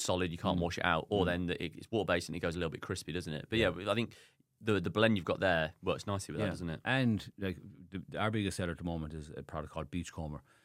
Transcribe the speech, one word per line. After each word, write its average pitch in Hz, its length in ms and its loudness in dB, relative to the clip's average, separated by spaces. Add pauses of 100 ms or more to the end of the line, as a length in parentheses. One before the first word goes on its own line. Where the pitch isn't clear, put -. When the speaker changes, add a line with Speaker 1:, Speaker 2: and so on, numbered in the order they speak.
Speaker 1:
solid, 90 320 2
you 85 60 -6
can't 95 200 2
Speaker 2:
Mm. 87 40 2
Speaker 1:
wash 87 160 0
it - 60 0
out, 82 260 2
or 101 120 6
Speaker 2:
Mm. 90 40 4
Speaker 1:
then 87 200 2
the, 85 180 -2
it, 85 120 -8
it's - 160 -16
water-based 92 360 2
and 78 80 -6
it 92 40 -6
goes 85 160 0
a - 20 -4
little 85 120 -2
bit 87 100 -8
crispy, - 320 -6
doesn't 85 200 -4
it? - 160 -8
But 113 120 0
yeah, 101 180 4
Speaker 2:
Yeah. 98 140 0
Speaker 1:
I - 20 0
think 113 200 -2 (460)
the, 107 200 2
the 87 100 0
blend 110 260 6
you've 85 100 -2
got - 120 2
there 82 340 4 (100)
works 87 240 -2
nicely 98 260 -2
with 76 80 -2
that, 107 60 2
Speaker 2:
Yeah. 95 40 0
Speaker 1:
doesn't 85 200 -4
it? 80 140 -6
Speaker 2:
And, 120 540 2
like, 95 200 -2 (320)
the, 95 180 -8
the, - 100 -6
our 104 140 2
biggest 101 240 0
seller 87 160 -2
at 78 60 -8
the 85 60 -6
moment 80 300 -4
is 78 220 -10
a 76 80 -8
product 76 280 -8
called 78 180 -6
Beachcomber, 78 500 -6 (240)